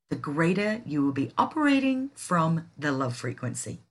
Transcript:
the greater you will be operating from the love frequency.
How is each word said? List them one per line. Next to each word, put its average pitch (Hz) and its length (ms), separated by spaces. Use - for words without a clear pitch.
the 135 80
greater 185 680
you 143 160
will 139 120
be 135 240
operating 269 760
from 165 640
the 147 140
love 131 240
frequency. 120 640